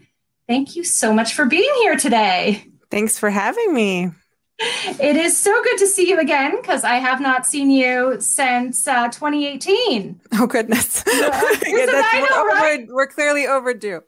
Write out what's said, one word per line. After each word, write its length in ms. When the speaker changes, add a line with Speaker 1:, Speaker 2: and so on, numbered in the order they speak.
Speaker 1:
Thank 300
you 80
so 300
much 200
for 120
being 340
here 160
today. 720
Speaker 2:
Thanks 260
for 120
having 440
me. 380
Speaker 1:
It 560
is 240
so 240
good 140
to 100
see 220
you 100
again, 420
'cause 220
I 120
have 260
not 240
seen 260
you 480
since, 680
uh, 220
twenty 400
eighteen. 720
Speaker 2:
Oh, 120
goodness. 640
Speaker 1:
Yeah. 60
Speaker 2:
<laughs> 520
Yeah, 200
that's, 280
Speaker 1:
I 160
know, 140
Speaker 2:
we're 60
Speaker 1:
right? 320
Speaker 2:
over-, 120
we're 140
clearly 400
overdue. 600